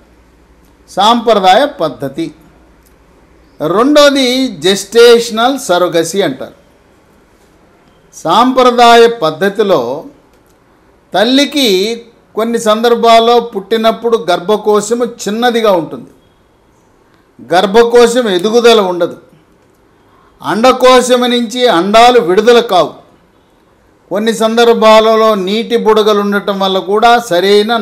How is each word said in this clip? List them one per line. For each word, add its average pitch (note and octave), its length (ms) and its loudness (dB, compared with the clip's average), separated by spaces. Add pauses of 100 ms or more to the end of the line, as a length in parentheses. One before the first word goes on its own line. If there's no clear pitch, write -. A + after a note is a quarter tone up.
(880)
సాంప్రదాయ G#3+ 720 2 (200)
పద్ధతి. D3 440 -8 (1300)
రెండోది C4+ 680 0 (380)
జెస్టేషనల్ A#3 920 2 (120)
సరోగసీ F3 520 -2 (100)
అంటారు. A#2 280 -14 (1700)
సాంప్రదాయ A#3+ 800 4 (180)
పద్ధతిలో F#3 580 -2 (1300)
తల్లికి C4 560 0 (680)
కొన్ని A3+ 320 -4
సందర్భాల్లో A3+ 680 2 (180)
పుట్టినప్పుడు A3 680 -4 (120)
గర్భకోశము G#3 760 -2 (180)
చిన్నదిగా A3+ 560 -2
ఉంటుంది, C#3 320 -12 (1400)
గర్భకోశం A#3 720 2 (120)
ఎదుగుదల A3 420 2 (120)
ఉండదు, F3 260 -6 (1200)
అండకోశము B3 920 2
నుంచి A#3+ 280 -6 (180)
అండాలు A3+ 480 4
విడుదల G#3+ 320 2 (120)
కావు. E3 200 0 (1200)
కొన్ని G#3+ 220 -2 (100)
సందర్భాలలో A3 840 2 (180)
నీటి A3+ 380 -4
బుడగలు G#3+ 400 2
ఉండటం G3+ 380 -4
వల్ల F#3+ 140 -2 (140)
కూడా A3 200 2 (180)
సరైన G3+ 420 0 (100)